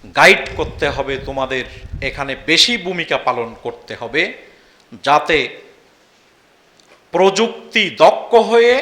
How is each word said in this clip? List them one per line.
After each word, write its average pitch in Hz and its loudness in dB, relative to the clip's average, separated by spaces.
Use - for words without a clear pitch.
গাইড 180 6
করতে 156 -6
হবে, 135 -6
তোমাদের 131 -6
এখানে 139 -8
বেশি 170 2
ভূমিকা 170 -4
পালন 120 -4
করতে - -12
হবে, 120 -4
যাতে 151 2
প্রযুক্তি 196 0
দক্ষ - 4
হয়ে 233 4